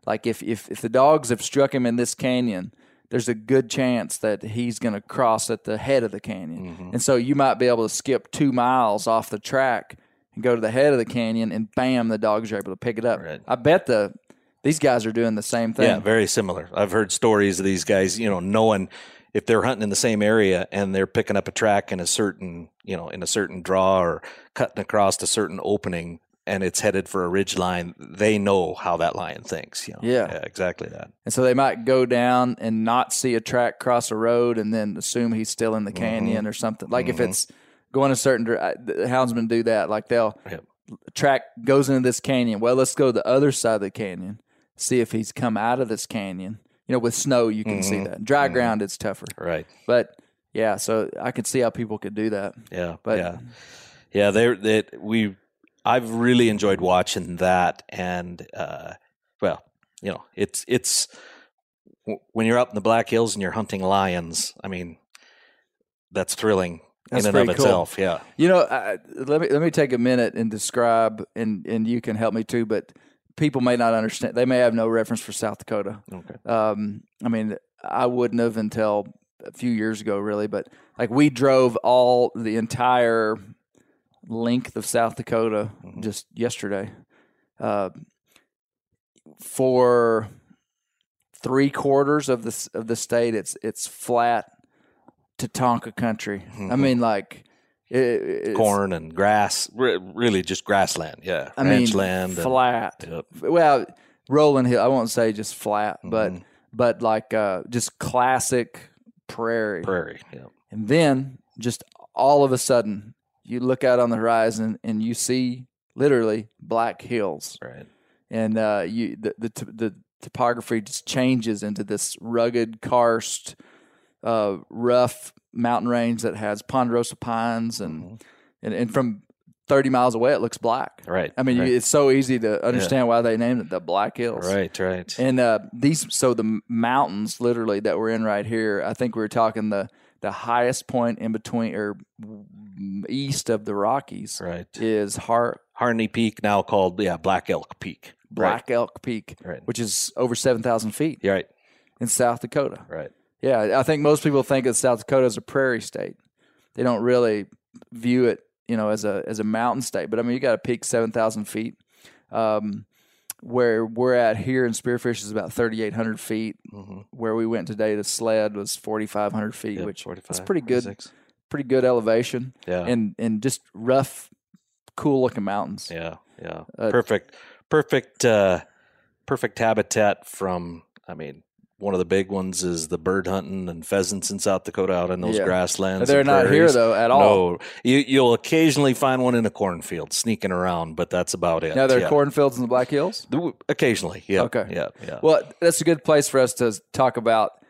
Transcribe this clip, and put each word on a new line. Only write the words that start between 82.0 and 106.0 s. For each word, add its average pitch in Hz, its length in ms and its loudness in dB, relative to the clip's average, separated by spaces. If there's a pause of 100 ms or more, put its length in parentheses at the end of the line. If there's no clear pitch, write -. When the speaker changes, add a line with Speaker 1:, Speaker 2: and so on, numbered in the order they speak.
Speaker 1:
the 110 220 -4
entire 113 800 2 (920)
length 117 500 -2
of 110 80 -6
South 117 300 0
Dakota 110 560 -2 (140)
Speaker 2:
Mm-hmm. 90 180 -18
Speaker 1:
just 107 320 -8
yesterday. 101 560 -6 (720)
Uh, 104 300 -2 (1500)
for 120 880 2 (1120)
three 135 280 2
quarters 143 580 2
of 123 140 0
the 113 60 -6
s-, - 200 -8
of 113 180 -8
the 117 100 -2
state, 120 380 0
it's, 101 280 -6
it's - 240 -8
flat 120 600 0 (920)
Tatanka 120 560 -2
country. 107 520 -4
I - 100 -20
Speaker 2:
Mm-hmm. 107 260 -2
Speaker 1:
mean, 131 180 2
like, 110 440 -2 (460)
it, 123 80 0
it's 113 580 -2
Speaker 2:
Corn 101 360 2
and 80 220 -8
grass, 101 600 2
re-, 113 240 0 (160)
really 110 280 2
just - 220 -6
grassland. 87 580 0
Yeah, 82 340 -4
Speaker 1:
I 135 80 -2
Speaker 2:
ranch 127 260 4
Speaker 1:
mean, 101 80 0
Speaker 2:
land 92 360 -2
and - 80 -4
Speaker 1:
flat. 123 640 0
Speaker 2:
Yep. 82 180 -10 (160)
Speaker 1:
Well, 147 440 4 (420)
rolling 139 380 4
hill. 120 160 4
I 120 60 4
won't 120 220 2
say 113 220 2
just 107 220 -8
flat, 104 480 -4